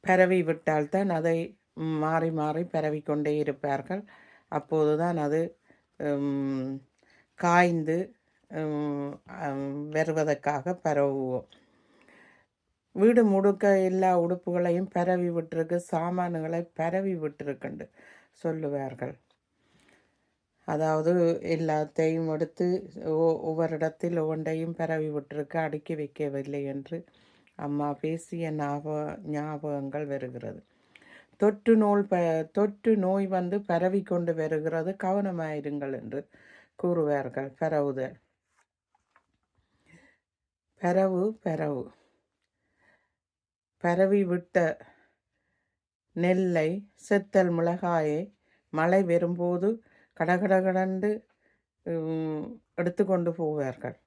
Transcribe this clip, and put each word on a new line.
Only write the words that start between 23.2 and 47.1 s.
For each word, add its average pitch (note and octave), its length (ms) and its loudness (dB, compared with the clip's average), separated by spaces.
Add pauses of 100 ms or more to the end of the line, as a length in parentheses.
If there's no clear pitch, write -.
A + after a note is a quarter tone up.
ஒவ்வொரு D#3+ 340 -2
இடத்தில் D#3+ 440 -2
ஒவ்வொன்றையும் D#3+ 560 -2
பரவி D#3+ 360 -2
விட்டிருக்கு, D3 460 -6
அடுக்கி D#3 400 -4
வைக்கவில்லை C#3+ 680 -6
என்று C#3 400 -8 (520)
அம்மா D3 360 -2
பேசிய E3 580 -6
ஞாப-, D3+ 760 -4
ஞாபகங்கள் D3 800 -6
வருகிறது. B2+ 580 -10 (720)
தொற்று G#3 400 4
நோய் G3+ 260 4
ப-, E3+ 500 2
தொற்று G#3 440 2
நோய் G3 300 0
வந்து F#3 340 -2
பரவி F#3 420 2
கொண்டு F3 320 -2
வருகிறது, D#3+ 680 -2
கவனமாயிருங்கள் D#3 880 -4
என்று A2+ 360 -8 (540)
கூறுவார்கள். C#3+ 760 -2
பரவுதல். C#3+ 580 -2 (2500)
பரவு, F#3+ 600 2
பரவு. D#3 560 -4 (1900)
பரவி F#3+ 480 4
விட்ட F3 600 0 (1300)
நெல்லை, F3+ 720 2 (220)
செத்தல் G3 420 4